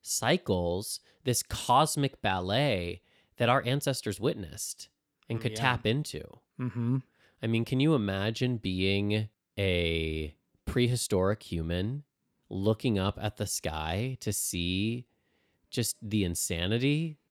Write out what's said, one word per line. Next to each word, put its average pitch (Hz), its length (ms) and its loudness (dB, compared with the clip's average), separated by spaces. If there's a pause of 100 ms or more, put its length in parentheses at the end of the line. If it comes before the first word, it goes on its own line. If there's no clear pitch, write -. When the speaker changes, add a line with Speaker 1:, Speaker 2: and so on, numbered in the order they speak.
Speaker 1:
cycles, 98 960 0 (240)
this 123 200 0
cosmic - 800 2
ballet 95 800 0 (360)
that 117 120 2
our 127 160 4
ancestors 127 540 -2
witnessed - 680 -6 (400)
and 113 120 -2
could 117 120 -2
Speaker 2:
Yeah. 107 80 -8
Speaker 1:
tap 123 240 2
into. 123 380 0 (360)
Speaker 2:
Mm-hmm. 120 380 0 (440)
Speaker 1:
I - 60 -2
mean, 113 180 2
can 127 140 0
you 151 160 4
imagine 110 640 0
being 101 720 2 (280)
a 82 800 0 (300)
prehistoric 110 800 2
human 90 600 -2 (460)
looking 107 500 0
up 95 220 0
at 104 160 -4
the 101 100 -2
sky 85 720 -4
to 110 100 -4
see 98 720 -2 (640)
just - 320 -2
the 107 220 0
insanity 117 920 0 (140)